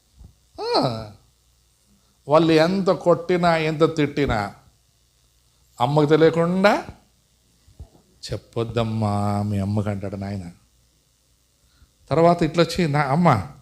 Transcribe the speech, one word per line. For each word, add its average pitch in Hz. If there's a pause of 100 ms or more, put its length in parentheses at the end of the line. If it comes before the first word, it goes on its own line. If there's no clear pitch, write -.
(640)
ఆ. 135 (1160)
వాళ్ళు 160
ఎంత 175
కొట్టినా, 175
ఎంత 160
తిట్టినా 131 (1300)
అమ్మకు 147
తెలియకుండా, 170 (1500)
"చెప్పొద్దమ్మా 110
మీ 104
అమ్మకి," 104
అంటాడు 98
నాయన. 98 (1600)
తర్వాత 170
ఇట్లా 160
వచ్చి, 165
"నా 147
అమ్మ, 139 (200)